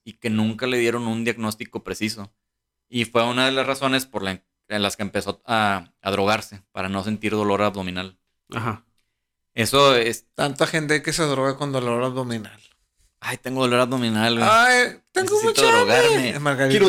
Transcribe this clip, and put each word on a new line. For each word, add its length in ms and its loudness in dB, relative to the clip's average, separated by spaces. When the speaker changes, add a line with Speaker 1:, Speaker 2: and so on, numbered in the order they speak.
Speaker 1:
y 100 -18
que 160 -8
nunca 360 -2
le 120 0
dieron 280 0
un 180 -4
diagnóstico 600 -6
preciso. 480 -6
Y 160 -2
fue 200 0
una 220 0
de 60 0
las 140 0
razones 400 -2
por 160 -8
la, 200 -6
en 140 -2
las 140 -2
que 60 -8
empezó 420 -6
a, 560 0
a 100 -6
drogarse, 520 -2
para 160 -8
no 160 -4
sentir 280 -4
dolor 300 0
abdominal. 540 -6
Speaker 2:
Ajá. 320 -8
Speaker 1:
Eso 420 4
es 380 -2
Speaker 3:
Tanta 320 -2
gente 360 -2
que 100 -6
se 100 -2
droga 340 0
con 160 -6
dolor 320 -2
abdominal. 560 -6
Speaker 1:
Ay, 180 -8
tengo 240 -4
dolor 180 2
abdominal, 580 0
güey. 120 2
Speaker 3:
Ay, 460 4
tengo 220 -2
Speaker 1:
Necesito 280 2
Speaker 3:
mucha 180 6
hambre. 180 4
Speaker 1:
drogarme. 320 4
Speaker 3:
Es 100 -4
Margarito. 380 2
Speaker 1:
Quiero 100 6